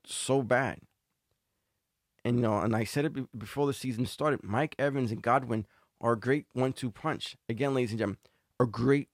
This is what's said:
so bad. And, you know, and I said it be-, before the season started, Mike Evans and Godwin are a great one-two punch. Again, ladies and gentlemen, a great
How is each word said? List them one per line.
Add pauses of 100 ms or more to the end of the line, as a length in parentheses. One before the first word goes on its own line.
so
bad. (1500)
And,
you
know,
and
I
said
it
be-, (100)
before
the
season
started,
Mike
Evans
and
Godwin (320)
are
a
great
one-two
punch. (100)
Again,
ladies
and
gentlemen, (420)
a
great